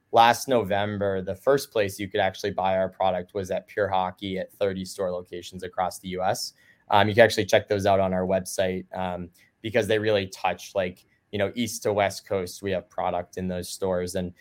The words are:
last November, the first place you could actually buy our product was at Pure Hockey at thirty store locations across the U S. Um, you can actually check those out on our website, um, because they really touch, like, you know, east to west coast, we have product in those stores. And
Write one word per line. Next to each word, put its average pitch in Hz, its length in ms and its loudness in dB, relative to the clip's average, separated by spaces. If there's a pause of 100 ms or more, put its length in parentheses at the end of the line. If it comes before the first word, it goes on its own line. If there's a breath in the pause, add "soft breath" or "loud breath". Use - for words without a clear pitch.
(120)
last 117 340 6
November, 101 760 0
the 95 120 -6
first 139 380 0
place 98 260 0
you 101 100 -6
could 104 120 -2
actually 95 300 0
buy 95 260 0
our 95 140 0
product 92 420 -2
was 95 180 -4
at 92 160 -4
Pure 101 220 0
Hockey 92 500 -2
at - 140 -8
thirty 95 320 -2
store 92 260 -4
locations 90 520 -10
across 90 380 -4
the 92 80 -12
U 90 140 -4
S. 101 300 -2 (380 soft breath)
Um, 101 180 6
you 104 60 -2
can 117 100 10
actually 107 220 2
check 107 220 2
those 101 180 0
out 98 140 4
on 95 140 2
our 92 120 0
website, 92 580 -2 (120)
um, 90 340 -6 (300 soft breath)
because 110 260 0
they 107 120 2
really 104 300 2
touch, - 460 -6
like, 92 300 -4 (280)
you 104 60 -4
know, 98 160 0
east 117 280 -4
to 110 100 0
west 101 340 0
coast, 95 360 -4
we 98 80 -2
have 90 180 -4
product 90 480 -6
in 92 120 -4
those 90 200 -6
stores. 90 460 -4
And 90 260 -4